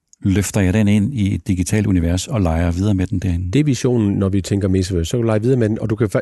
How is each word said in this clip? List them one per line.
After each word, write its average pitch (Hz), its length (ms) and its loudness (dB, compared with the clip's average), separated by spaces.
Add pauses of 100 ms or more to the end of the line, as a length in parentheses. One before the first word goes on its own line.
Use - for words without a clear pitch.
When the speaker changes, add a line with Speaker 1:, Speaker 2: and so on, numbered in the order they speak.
(260)
Speaker 1:
løfter 101 360 2
jeg 92 120 2
den 107 140 2
ind 104 260 2
i 101 220 0
et 90 120 -8
digitalt 101 400 0
univers 90 400 0
og 110 140 -2
leger 85 300 0
videre 98 220 0
med 90 140 0
den 95 120 -4
derinde. 90 320 -2
Speaker 2:
Det 131 80 2
er 151 40 2
visionen, 123 540 0
når 98 120 2
vi 98 120 0
tænker 101 260 -2
metaverse. 92 420 0
Så 127 80 -2
kan 120 40 0
du 113 60 0
lege 107 140 2
videre 127 160 2
med 113 120 2
den, 107 100 -2
og 110 100 -4
du 110 60 0
kan 107 200 0
fa-, 131 60 2